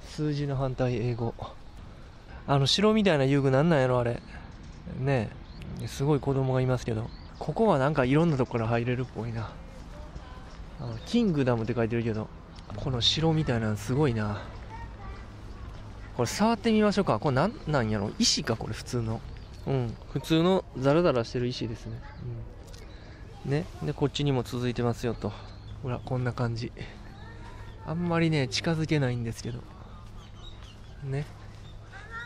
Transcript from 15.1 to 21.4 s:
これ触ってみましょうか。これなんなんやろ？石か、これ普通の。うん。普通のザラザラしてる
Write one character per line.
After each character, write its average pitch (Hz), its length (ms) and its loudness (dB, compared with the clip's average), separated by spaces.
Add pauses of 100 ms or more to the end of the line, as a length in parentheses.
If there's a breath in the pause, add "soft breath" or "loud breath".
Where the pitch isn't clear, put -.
こ 120 80 2
れ 113 40 2
触 226 260 4
っ 226 40 2
て 226 140 2
み 214 120 6
ま 208 80 6
し 202 80 4
ょ 185 40 4
う - 20 2
か。 - 140 4
こ 156 100 2
れ 123 60 4
な 156 120 6
ん 240 60 -2 (140)
な 151 120 4
ん 110 100 2
や 107 100 2
ろ？ 104 200 0
石 226 240 2
か、 113 120 2
こ - 120 -8
れ 107 60 -6
普 - 100 -8
通 123 180 -2
の。 113 200 -2 (460)
う 139 40 0
ん。 120 240 0 (160)
普 143 80 -2
通 160 240 4
の 185 220 4 (120)
ザ 135 160 4
ラ 170 80 6
ザ 175 100 6
ラ 120 120 2
し - 80 -6
て 127 80 -2
る 123 80 0